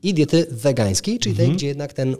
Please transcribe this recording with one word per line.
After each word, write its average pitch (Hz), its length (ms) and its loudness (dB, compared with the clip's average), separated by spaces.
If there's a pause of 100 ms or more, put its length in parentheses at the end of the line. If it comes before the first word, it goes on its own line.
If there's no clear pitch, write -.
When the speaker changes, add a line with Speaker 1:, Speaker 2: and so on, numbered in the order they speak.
Speaker 1:
i 190 100 0
diety 160 380 2
wegańskiej, 120 680 0
czyli - 160 -2
tej, 101 100 4
Speaker 2:
Mhm. 147 120 2
Speaker 1:
gdzie 143 100 -4
jednak 143 260 -6
ten 131 260 -2